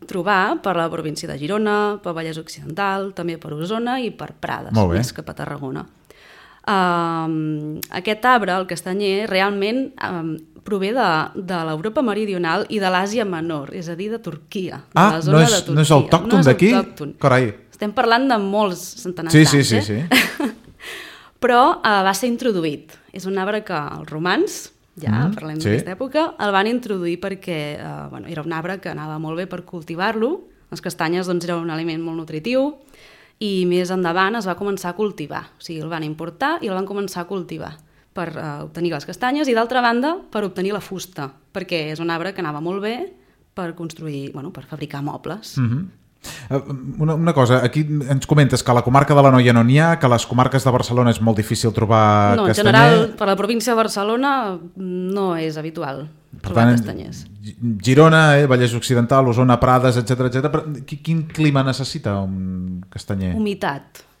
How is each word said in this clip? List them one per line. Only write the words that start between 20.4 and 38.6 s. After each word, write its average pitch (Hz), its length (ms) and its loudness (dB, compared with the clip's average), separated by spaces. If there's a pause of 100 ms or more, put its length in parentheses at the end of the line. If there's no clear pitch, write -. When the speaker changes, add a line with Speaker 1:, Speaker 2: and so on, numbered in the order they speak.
Speaker 1:
<laughs> - 880 -18
Però, 254 420 4
eh, 202 220 2
va 196 80 2
ser 247 160 -2
introduït. 226 640 -2 (180)
És 180 140 -12
un 190 140 -2
arbre 208 260 -2
que 190 80 -8
els 151 340 -8
romans, 180 640 -2 (300)
ja - 80 -4
Speaker 2:
Mhm, 127 240 2
Speaker 1:
parlem 156 260 -8
Speaker 2:
sí. 156 100 0
Speaker 1:
d'aquesta 120 280 -2
època, 302 400 -2
el 208 140 -2
van 196 160 2
introduir 202 520 -4
perquè, 175 600 -8
eh, 147 320 -12
bueno, 127 160 -16
era 160 160 -10
un 165 100 -8
arbre 175 260 -6
que 180 100 -12
anava 156 280 -10
molt 160 200 -6
bé 180 100 -6
per 180 180 -12
cultivar-lo. 208 760 -4 (280)
Les 170 120 -12
castanyes, 170 440 -2
doncs, 175 200 -2
era 175 120 -2
un 165 140 -6
aliment 160 320 -4
molt 165 140 -6
nutritiu 233 580 -2 (640)
i 190 260 0
més 180 240 0
endavant 185 460 0
es 226 100 -6
va 180 100 -4
començar 196 360 -6
a 175 40 -8
cultivar. 170 460 -6 (160)
O - 40 -20
sigui, 165 200 -12
el 156 80 -8
van 160 140 -8
importar 170 580 -4
i 233 60 -6
el 190 80 -4
van 190 100 -4
començar 196 360 -6
a 175 60 -8
cultivar 160 480 -10 (380)
per, 175 140 -8 (100)
eh, 151 240 -10